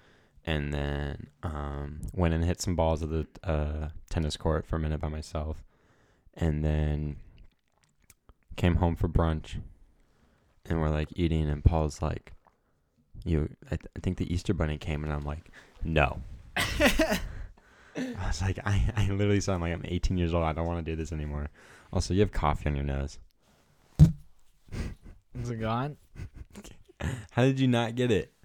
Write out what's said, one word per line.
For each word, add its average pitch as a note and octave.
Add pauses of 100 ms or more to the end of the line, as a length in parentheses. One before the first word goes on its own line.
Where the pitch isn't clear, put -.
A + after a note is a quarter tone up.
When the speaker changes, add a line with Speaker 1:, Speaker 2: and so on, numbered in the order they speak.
(440)
Speaker 1:
And D2
then, C#2+ (140)
um, D2 (140)
went E2+
and E2
hit F2
some F2+
balls D#2+
at D#2
the, D#2 (160)
uh, D2+ (180)
tennis D#2
court D#2+
for E2
a -
minute D#2
by D#2
myself. D2+ (720)
And D2+
then D2+ (1400)
came F2
home E2+
for F#2
brunch. D#2+ (1040)
And E2
we're, D#2
like, D2+
eating, D#2+
and D2
Paul's D#2
like, D#2 (920)
"You, D#2 (120)
I -
th-, -
I -
think F#2
the F2
Easter F2+
Bunny D2+
came," D2+
and D2+
I'm D2
like, D2 (340)
"No." D#2 (160)
Speaker 2:
<laughs> -
Speaker 1:
I C#4+ (1080)
was -
like, F#2+
I, G2
I G2
literally G2+
said, F#2+
I'm F2
like, E2+
"I'm -
eighteen F2+
years E2+
old. E2+
I D#2+
don't E2
wanna E2+
do D#2+
this D#2+
anymore. D2 (440)
Also, F#2
you F#2+
have G#2
coffee -
on D2
your C#2
nose." C#2 (2250)
Speaker 2:
Is A#2+
it A#2
gone? A#2 (1400)
Speaker 1:
How A#2
did C3+
you C3
not A#2
get B2
it? F#2+ (120)